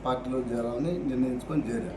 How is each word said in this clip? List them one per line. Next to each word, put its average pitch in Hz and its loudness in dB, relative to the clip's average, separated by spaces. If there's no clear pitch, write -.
పార్టీలో 127 0
చేరాలని 120 0
నిర్ణయించుకొని 127 2
చేరా. 104 -2